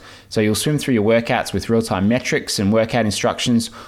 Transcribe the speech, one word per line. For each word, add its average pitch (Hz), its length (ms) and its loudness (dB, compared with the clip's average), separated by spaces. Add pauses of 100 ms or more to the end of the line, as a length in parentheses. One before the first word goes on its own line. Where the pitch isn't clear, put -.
(280)
So 107 140 -2
you'll 107 120 2
swim 147 220 0
through 139 160 -2
your 107 120 2
workouts 113 500 0
with 95 160 -4
real-time 113 360 0
metrics 127 520 -2
and 101 120 2
workout 113 360 2
instructions 113 640 0 (160)